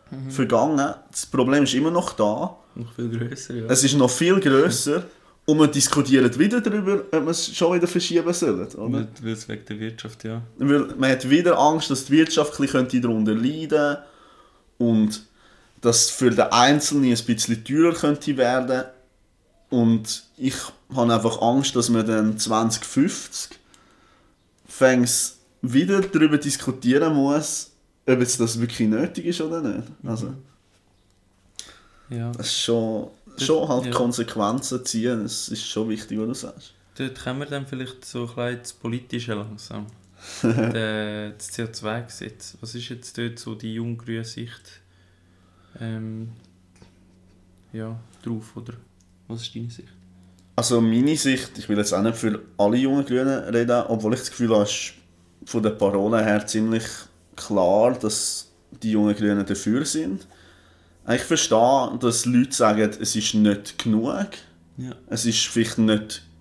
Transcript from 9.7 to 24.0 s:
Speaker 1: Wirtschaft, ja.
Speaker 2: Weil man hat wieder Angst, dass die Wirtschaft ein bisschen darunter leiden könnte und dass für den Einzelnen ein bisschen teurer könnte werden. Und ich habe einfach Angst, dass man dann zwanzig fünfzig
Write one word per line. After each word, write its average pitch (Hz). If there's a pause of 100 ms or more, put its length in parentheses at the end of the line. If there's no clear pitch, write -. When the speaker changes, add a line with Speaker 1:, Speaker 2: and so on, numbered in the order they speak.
Speaker 1:
Wirtschaft, 113
ja. 113 (160)
Speaker 2:
Weil 143
man 131
hat 127
wieder 175
Angst, 151
dass 135
die 135
Wirtschaft 160
ein 139
bisschen 127
darunter 110
leiden 147
könnte 147 (720)
und 110 (560)
dass -
für 127
den 113 (100)
Einzelnen 143 (100)
ein -
bisschen 113
teurer 160
könnte 147
werden. 127 (880)
Und 117 (140)
ich - (380)
habe 117
einfach 113
Angst, 127
dass 117
man 113
dann 110
zwanzig 113
fünfzig - (1080)